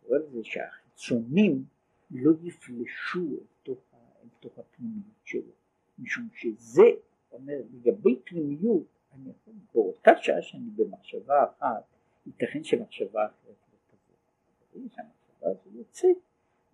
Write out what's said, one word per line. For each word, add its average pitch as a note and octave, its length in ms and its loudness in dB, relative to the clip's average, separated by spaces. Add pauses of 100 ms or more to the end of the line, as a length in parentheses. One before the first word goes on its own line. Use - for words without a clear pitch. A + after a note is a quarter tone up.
קורא A#2 160 0
לזה, C3+ 260 -8
שהחיצונים C3+ 1200 -2 (460)
לא C3 200 2 (120)
יפלשו C3 800 -10
אל C3 240 -6 (180)
תוך B2+ 160 -10 (140)
ה-, B2+ 40 -20 (260)
אל A#2 60 -20 (120)
תוך - 180 -20
הפנימיות A2 680 -12
שלו. - 280 -10 (460)
משום A#2+ 360 -8
שזה, A#2 480 2 (500)
אומר, C3+ 280 -10 (120)
לגבי A#2+ 520 2
פנימיות, E3+ 600 -2 (260)
אני C3+ 180 -20
יכול, - 240 -20 (200)
באותה G#2 420 4
שעה - 260 -2
שאני C#3 340 -12
במחשבה - 680 0
אחת, A#2+ 380 -4 (440)
ייתכן C#3 380 -6
שמחשבה G#2+ 640 -2
אחרת - 300 -16 (160)
לא G#2+ 140 -20
תבוא. - 300 -20 (560)
אבל - 80 -18
אם B3+ 160 -14
המחשבה - 540 -10
הזו G3 280 -10
יוצאת, F4+ 380 4 (580)